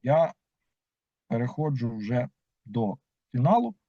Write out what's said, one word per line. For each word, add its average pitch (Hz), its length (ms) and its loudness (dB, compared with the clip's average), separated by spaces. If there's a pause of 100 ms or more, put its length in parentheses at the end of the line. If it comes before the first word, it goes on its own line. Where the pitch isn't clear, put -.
я 156 300 2 (960)
переходжу 120 680 -2
вже 113 320 -4 (360)
до 107 320 -4 (360)
фіналу. 208 420 2 (140)